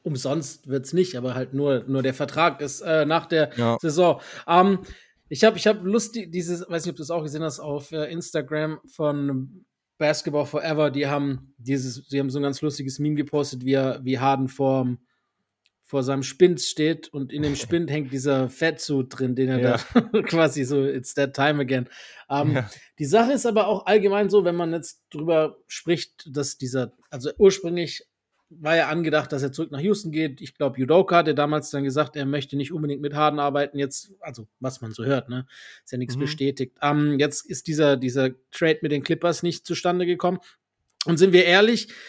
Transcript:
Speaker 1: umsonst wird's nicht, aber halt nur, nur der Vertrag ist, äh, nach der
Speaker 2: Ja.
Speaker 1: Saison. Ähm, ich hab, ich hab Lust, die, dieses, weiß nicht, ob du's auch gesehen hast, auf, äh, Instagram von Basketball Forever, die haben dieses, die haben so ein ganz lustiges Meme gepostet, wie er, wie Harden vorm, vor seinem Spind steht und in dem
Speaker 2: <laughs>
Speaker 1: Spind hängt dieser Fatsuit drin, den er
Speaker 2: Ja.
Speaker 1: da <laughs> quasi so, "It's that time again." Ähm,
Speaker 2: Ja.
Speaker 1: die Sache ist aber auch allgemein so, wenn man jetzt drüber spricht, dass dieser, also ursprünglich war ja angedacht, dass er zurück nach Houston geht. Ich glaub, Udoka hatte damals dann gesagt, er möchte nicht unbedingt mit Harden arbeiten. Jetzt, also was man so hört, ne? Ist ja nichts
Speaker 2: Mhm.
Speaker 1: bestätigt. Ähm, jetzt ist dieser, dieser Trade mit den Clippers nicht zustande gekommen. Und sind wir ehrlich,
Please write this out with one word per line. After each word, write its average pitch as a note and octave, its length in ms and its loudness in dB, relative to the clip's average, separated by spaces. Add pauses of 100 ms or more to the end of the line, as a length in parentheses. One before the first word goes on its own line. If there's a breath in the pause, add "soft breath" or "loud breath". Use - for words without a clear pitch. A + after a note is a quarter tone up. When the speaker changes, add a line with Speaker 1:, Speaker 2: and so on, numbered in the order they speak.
Speaker 1:
umsonst C#3+ 680 -6
wird's C3 240 -4
nicht, F3+ 240 0
aber B2 180 -4
halt C3 180 -6
nur, C#3 360 0
nur C3+ 140 0
der C3 100 0
Vertrag D3+ 480 -2
ist, C#3 180 -8
äh, D#3+ 260 2
nach D#3+ 200 0
der D3+ 320 2
Speaker 2:
Ja. A#2 240 2
Speaker 1:
Saison. E3 400 2 (260 loud breath)
Ähm, F#3 320 6 (480 loud breath)
ich C#3+ 160 0
hab, A3 140 6
ich - 100 0
hab G#3 160 2
Lust, G#3 320 -2
die, F3+ 160 -10
dieses, F3 380 -4
weiß E3 160 -4
nicht, E3+ 60 -6
ob C3+ 40 -12
du's D3+ 160 -8
auch E3 120 -2
gesehen D3+ 200 -6
hast, C#3+ 160 -6
auf, D3 320 -8
äh, D#3 140 -4
Instagram D#3 800 -4
von C#3+ 800 -4 (320)
Basketball D3 480 0
Forever, D3+ 440 0
die C#3 180 -2
haben C#3 500 -4
dieses, B2+ 500 -6
die C#3 120 -2
haben C#3 100 -2
so C3+ 100 -4
ein C#3+ 40 -2
ganz C#3 180 -4
lustiges C#3 380 -6
Meme D3+ 160 0
gepostet, C#3 500 -4
wie C3+ 80 2
er, C3+ 320 0
wie B2+ 140 -2
Harden C3+ 280 2
vorm, C3 520 0 (840)
vor C3+ 200 -2
seinem C#3 200 -2
Spind F3+ 360 4
steht D#3+ 480 -2
und C#3 240 -10
in D3 120 -4
dem C#3+ 120 0
Speaker 2:
<laughs> - 0 -
Speaker 1:
Spind E3 340 -2
hängt C#3 220 -4
dieser C3+ 380 0
Fatsuit D3 600 -2
drin, B2+ 260 -4
den C3 120 2
er C3 120 0
Speaker 2:
Ja. A#2+ 200 2 (140)
Speaker 1:
da A3 280 2
<laughs> - 20 -2
quasi D3+ 420 2
so, C3+ 200 0
"It's C3+ 280 -4
that C#3 200 0
time D3 280 2
again." B2+ 260 0 (420 loud breath)
Ähm, C3+ 260 2
Speaker 2:
Ja. A#2+ 140 -2 (300 loud breath)
Speaker 1:
die D3+ 60 -4
Sache A3+ 260 4
ist B3+ 140 0
aber G#3+ 220 2
auch G3+ 180 -2
allgemein G3+ 440 4
so, G3 140 6
wenn E3+ 140 0
man E3 160 -2
jetzt - 360 -8
drüber D#3 480 0 (100)
spricht, - 600 -4
dass C3+ 280 -6
dieser, B2+ 340 -4 (180)
also C3+ 280 -8
ursprünglich F3 640 2 (460)
war E3 260 0
ja D3+ 140 4
angedacht, D#3 420 0
dass C#3 120 -2
er C3+ 100 -4
zurück D#3+ 180 -8
nach C#3 80 -8
Houston G3 320 0
geht. D3+ 300 -4
Ich - 140 -16
glaub, C#3 220 -2
Udoka E3+ 400 4
hatte D#3 160 4
damals D3 360 0
dann C#3 160 -4
gesagt, C#3 320 -2
er C#3 80 -4
möchte C#3 320 -4
nicht C#3 160 -6
unbedingt C#3+ 280 -6
mit C#3+ 120 -6
Harden D3+ 260 2
arbeiten. C#3+ 400 -2
Jetzt, C#3 400 -6
also A#2+ 280 -16 (120)
was C3 220 -8
man A2+ 100 -10
so A2+ 140 -8
hört, C3+ 240 0
ne? B2+ 180 -8 (380 loud breath)
Ist - 60 -20
ja B2+ 60 -6
nichts B2 180 -4
Speaker 2:
Mhm. C3+ 60 -4
Speaker 1:
bestätigt. C#3 600 -4
Ähm, D3 360 2
jetzt D3 280 0
ist - 220 -10
dieser, D3+ 280 4
dieser C3 360 0 (200)
Trade D#3+ 300 0
mit D3+ 100 -4
den C#3+ 120 -2
Clippers E3+ 380 0
nicht F3 240 -4
zustande F3 400 -2
gekommen. F3 340 0 (680 soft breath)
Und E3 120 2
sind F#3 140 8
wir F3+ 140 8
ehrlich, G#3+ 440 6 (200 loud breath)